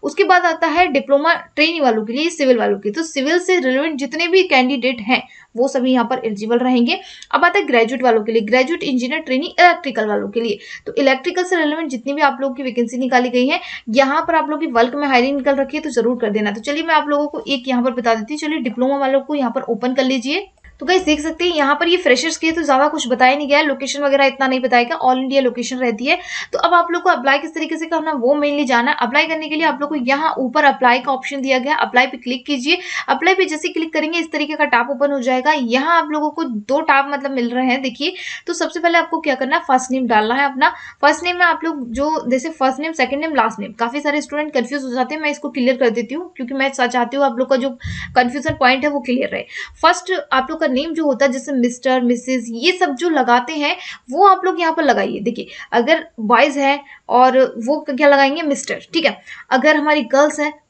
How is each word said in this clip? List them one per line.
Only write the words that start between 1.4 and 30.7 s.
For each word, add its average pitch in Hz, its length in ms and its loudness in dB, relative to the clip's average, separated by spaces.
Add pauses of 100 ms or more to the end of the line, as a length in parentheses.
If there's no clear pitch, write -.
वालों 220 240 2
के 226 80 -8
लिए, 311 180 -2
सिविल 262 280 2
वालों 208 200 0
के, 208 120 -4
तो 311 140 -6
सिविल 302 360 -2
से 370 180 0
रिलेवेंट 269 400 0
जितने 311 300 -4
भी 370 160 4
कैंडिडेट 254 560 0
हैं 240 220 0 (340)
वो 254 120 2
सभी 254 240 0
यहाँ 247 120 2
पर 240 140 -2
एलिजिबल 220 400 -2
रहेंगे। 254 400 2 (320)
अब 277 140 2
आता 359 140 4
है 349 80 0
ग्रेजुएट 240 360 2
वालों 226 220 4
के 226 80 -4
लिए, 220 100 2
ग्रेजुएट 254 400 2
इंजीनियर 262 380 -2
ट्रेनी 285 280 -2
इलेक्ट्रिकल 285 580 2
वालों 202 220 -2
के 226 120 -2
लिए। 233 180 -4 (280)
तो - 80 -10
इलेक्ट्रिकल 277 500 2
से 359 120 0
रिलेवेंट 311 340 -2
जितनी 262 220 -6
भी 302 100 -2
आप 269 180 2
लोगों 269 140 -2
की 277 80 -10
वैकेंसी 240 360 -4
निकाली 247 300 0
गई 247 180 2
है, 339 140 0 (300)
यहाँ 269 380 2
पर 339 60 2
आप 311 160 0
लोगों 302 100 -2
की 320 120 -2
बल्क 240 220 2
में 294 140 -2
हायरिंग 262 280 2
निकल 277 200 0
रखी 277 200 -2
है, 311 60 -6
तो 311 100 -6
जरूर 233 280 0
कर 220 100 0
देना। 208 200 -2
तो 214 100 -8
चलिए 294 220 -4
मैं 330 120 0
आप 285 140 2
लोगों 285 200 0
को 294 200 -10
एक 262 200 -4
यहाँ 247 140 0
पर 247 100 0
बता 233 220 0
देती 220 200 -6
हूँ। 302 60 -8
चलिए 311 200 -4
डिप्लोमा 247 380 -2
वालों 269 220 0
को 302 140 -6
यहाँ 262 160 -2
पर 240 180 -6
ओपन 240 260 -2
कर 262 100 2
लीजिए। 269 420 -2 (340)
तो 277 60 -8
गाइस 370 160 4
देख 302 180 2
सकते 320 240 -4
हैं 359 80 0
यहाँ 285 220 2
पर 330 140 0
ये 349 80 4
फ्रेशर्स 302 400 2
के, 330 160 0
तो 330 100 -2
ज्यादा 277 260 4
कुछ 294 200 -4
बताया 254 280 4
नहीं 294 120 -4
गया 285 100 4
है, 311 80 4
लोकेशन 269 360 -4
वगैरह 277 240 4
इतना 269 200 0
नहीं 262 140 0
बताया 247 220 2
गया, 277 180 -4
all 254 180 2
इंडिया 269 220 0
लोकेशन 240 360 -2
रहती 240 300 -2
है। 339 120 2 (340)
तो - 60 -2
अब 339 160 2
आप 339 160 4
लोग 349 120 -2
को 370 80 2
अप्लाई 277 280 2
किस 311 160 -8
तरीके 320 220 -6
से 320 100 -6
करना 320 280 -4
वो 262 220 2
mainly 294 300 0
जाना 247 240 0
है। 302 100 -2
अप्लाई 277 260 0
करने 320 220 -4
के 302 80 -4
लिए 320 100 0
आप 294 140 0
लोग 285 100 -4
को 311 60 -4
यहाँ 277 420 0
ऊपर 269 260 0
अप्लाई 262 340 4